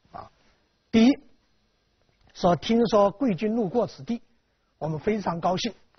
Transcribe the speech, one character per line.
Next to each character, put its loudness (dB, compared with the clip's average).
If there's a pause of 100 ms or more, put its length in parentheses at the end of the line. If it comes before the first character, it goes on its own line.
(120)
啊。 -18 (640)
第 6
一， 4 (1120)
说 0
听 0
说 4
贵 -2
军 -4
路 -2
过 -2
此 -16
地， -8 (560)
我 -8
们 -6
非 -2
常 -6
高 0
兴， -6 (260)